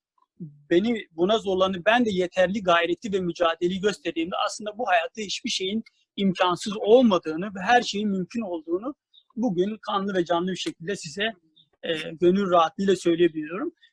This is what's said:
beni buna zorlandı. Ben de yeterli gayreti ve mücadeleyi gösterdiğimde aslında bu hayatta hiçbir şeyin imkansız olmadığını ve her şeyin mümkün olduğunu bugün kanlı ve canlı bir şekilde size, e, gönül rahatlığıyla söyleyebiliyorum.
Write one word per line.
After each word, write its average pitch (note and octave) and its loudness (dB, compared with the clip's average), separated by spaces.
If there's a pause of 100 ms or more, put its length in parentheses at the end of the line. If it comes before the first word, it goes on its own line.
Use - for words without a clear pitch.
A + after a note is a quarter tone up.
(400)
beni F3+ -2
buna F3+ 2
zorlandı. F#3+ 0
Ben A#3+ 4
de A3 0
yeterli F#3 0
gayreti F3 2
ve G3 0
mücadeleyi F3 -2
gösterdiğimde F3 -2 (100)
aslında G#3 -8
bu A#3 -6
hayatta F3 0
hiçbir G3+ -8
şeyin G3+ -4 (320)
imkansız F#3+ 0
olmadığını G3+ 4
ve F#3+ -10
her A#3 4
şeyin G#3 -4
mümkün F#3+ -4
olduğunu F3+ -6 (400)
bugün G#3 0
kanlı G3+ -2
ve F3+ 2
canlı F3 0
bir F3+ -4
şekilde E3+ -8
size, G3 -6 (500)
e, E3 -6
gönül F3+ 2
rahatlığıyla F3+ 2
söyleyebiliyorum. E3+ 0 (220)